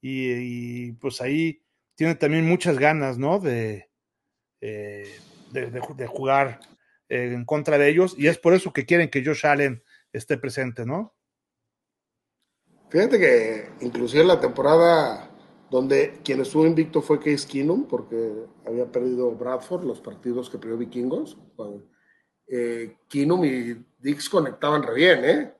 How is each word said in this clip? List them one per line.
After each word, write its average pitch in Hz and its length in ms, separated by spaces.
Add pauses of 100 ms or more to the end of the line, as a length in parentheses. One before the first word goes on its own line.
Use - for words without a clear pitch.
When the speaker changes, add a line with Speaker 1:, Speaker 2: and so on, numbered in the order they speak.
Speaker 1:
Y, 123 880
y, 120 40
pues 123 280
ahí 151 420 (320)
tiene 160 200
también 160 340
muchas 175 300
ganas, 139 400
¿no? 151 200
De, 117 520 (680)
eh, 104 580 (340)
de, 123 180
de 123 100
ju-, 143 140
de 131 120
jugar, 135 540 (480)
eh, 123 240
en 120 120
contra 151 340
de 143 100
ellos, 180 280
y 143 120
es 160 100
por 170 160
eso 185 180
que 131 140
quieren 170 240
que 135 140
Josh 147 220
Allen 143 360 (300)
esté 131 260
presente, 123 480
¿no? 180 280 (1700)
Speaker 2:
Fíjate 220 300
que 113 500 (120)
inclusive 120 440
la 180 160
temporada 143 880 (420)
donde 135 540
quien 135 160
estuvo 151 260
invicto 160 340
fue 151 180
Case 143 300
Keenum, 160 380
porque 113 580 (220)
había 120 240
perdido 123 420
Bradford 127 520
los 123 160
partidos 120 500
que - 80
perdió 113 180
Vikingos. 123 640 (180)
Bueno, 104 260 (640)
eh, 117 500 (120)
Keenum 160 360
y 120 380 (160)
Diggs 143 300
conectaban 147 540
re 117 120
bien, 143 300
¿eh? 156 360